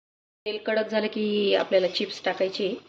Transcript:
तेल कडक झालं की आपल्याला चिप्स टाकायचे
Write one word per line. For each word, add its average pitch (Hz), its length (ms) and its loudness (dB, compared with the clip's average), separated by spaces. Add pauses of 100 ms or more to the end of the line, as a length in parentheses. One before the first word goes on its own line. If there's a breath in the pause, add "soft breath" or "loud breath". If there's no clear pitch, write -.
(460)
तेल 214 120 -4
कडक 214 320 0
झालं 214 160 2
की 208 480 0
आपल्याला 185 340 4
चिप्स 190 360 -6
टाकायचे 190 500 -2 (140)